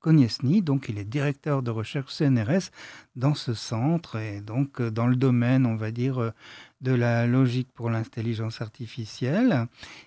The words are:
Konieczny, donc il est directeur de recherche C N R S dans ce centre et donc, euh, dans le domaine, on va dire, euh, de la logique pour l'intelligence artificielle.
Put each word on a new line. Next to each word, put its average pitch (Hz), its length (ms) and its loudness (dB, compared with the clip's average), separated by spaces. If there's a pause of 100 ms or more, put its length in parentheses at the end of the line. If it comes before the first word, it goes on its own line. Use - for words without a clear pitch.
Konieczny, 156 640 4
donc 139 260 -2
il 104 100 -6
est 101 60 -6
directeur 139 580 -2
de 123 80 -2
recherche 113 440 -6
C 160 100 0
N 127 180 4
R 104 80 -2
S 190 200 0 (440)
dans 135 200 0
ce - 180 -4
centre 123 640 -2
et 107 240 -6
donc, 120 400 -4
euh, 117 100 0
dans 117 160 0
le 127 100 4
domaine, 127 500 4
on 113 100 0
va 110 140 -6
dire, 127 280 -2
euh, 113 120 0 (500)
de 131 120 0
la 120 340 2
logique 127 480 2
pour 117 160 -4
l'intelligence 113 720 -4
artificielle. 123 1040 -2 (400)